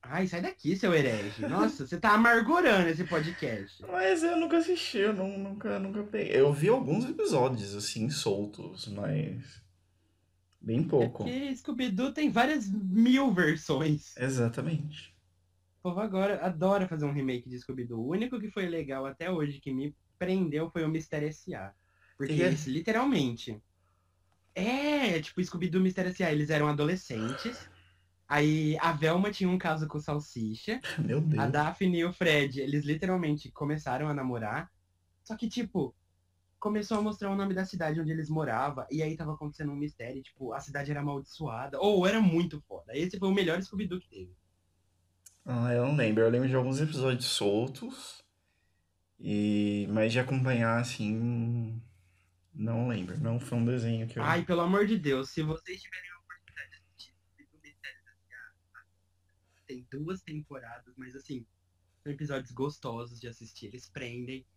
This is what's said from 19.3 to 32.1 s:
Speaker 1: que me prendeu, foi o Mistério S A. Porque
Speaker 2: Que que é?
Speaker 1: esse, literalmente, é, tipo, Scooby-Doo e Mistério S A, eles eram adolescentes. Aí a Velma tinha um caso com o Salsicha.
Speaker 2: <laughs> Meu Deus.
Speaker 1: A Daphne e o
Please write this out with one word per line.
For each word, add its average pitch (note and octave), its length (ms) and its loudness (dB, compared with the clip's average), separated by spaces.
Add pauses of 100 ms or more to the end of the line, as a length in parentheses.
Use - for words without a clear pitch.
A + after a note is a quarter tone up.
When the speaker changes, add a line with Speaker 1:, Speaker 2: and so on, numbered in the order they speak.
Speaker 1:
que C#3 140 -8
me C#3+ 200 -4 (240)
prendeu, E3+ 540 0
foi E3+ 140 -2
o D3+ 40 2
Mistério D#3 380 -2
S D#3+ 260 -8
A. F#2+ 200 -10 (440)
Porque C#3 160 -2
Speaker 2:
Que D3+ 60 2
que F3 60 6
é? F3+ 80 4
Speaker 1:
esse, D3+ 180 -4
literalmente, E3 920 0 (920)
é, B3 640 0
tipo, F3+ 240 -4
Scooby-Doo F3+ 380 0
e - 20 6
Mistério F#3 260 2
S F#3 140 -2
A, E3 80 2
eles D3+ 180 2
eram D3 180 4
adolescentes. D3 1000 -2 (640)
Aí D3+ 480 4
a E3 120 2
Velma E3 400 2
tinha F#3 180 0
um F#3 80 2
caso D#3 300 0
com D#3 100 -6
o D3 40 -4
Salsicha. D3 800 -4 (100)
Speaker 2:
<laughs> - 140 -4
Meu C3+ 160 0
Deus. D#3 220 2
Speaker 1:
A C#3 60 2
Daphne E3 500 2
e E3+ 80 2
o F3+ 80 -2